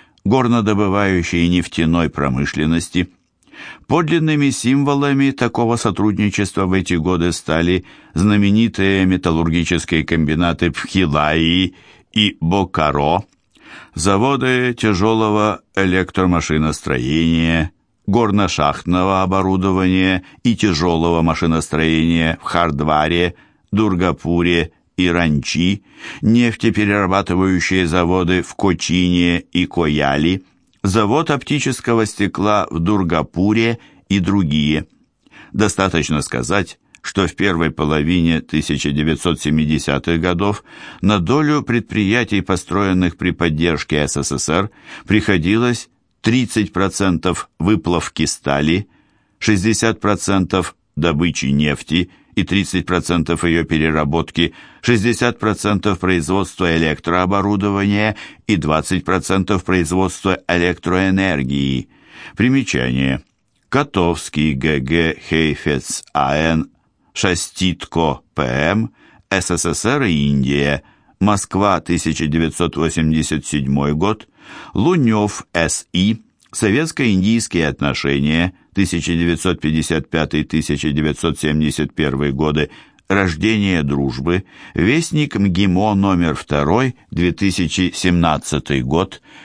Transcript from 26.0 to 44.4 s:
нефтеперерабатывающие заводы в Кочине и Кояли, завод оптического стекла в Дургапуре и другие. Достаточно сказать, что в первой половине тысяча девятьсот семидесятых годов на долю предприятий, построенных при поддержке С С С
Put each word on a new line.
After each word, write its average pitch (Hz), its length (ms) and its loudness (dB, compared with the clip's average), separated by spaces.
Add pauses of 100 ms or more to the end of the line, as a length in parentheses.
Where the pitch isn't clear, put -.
нефтеперерабатывающие 98 1700 2
заводы 90 540 2
в - 140 -8
Кочине 87 840 2
и 90 260 -2
Кояли, 76 800 0 (400)
завод 110 480 0
оптического 131 720 -2
стекла 104 640 0
в 80 100 -4
Дургапуре 98 1000 0 (300)
и 98 100 2
другие. 78 640 0 (680)
Достаточно 85 680 0
сказать, 65 560 -4 (240)
что - 240 -2
в 85 100 -4
первой 82 360 0
половине 80 720 0
тысяча - 500 -2
девятьсот 78 500 0
семидесятых 76 800 0
годов 90 420 -2 (380)
на 101 180 2
долю 147 440 2
предприятий, 110 800 0
построенных 92 760 0
при 90 140 -2
поддержке 78 760 0
С 71 140 -4
С 69 160 -4
С - 120 -6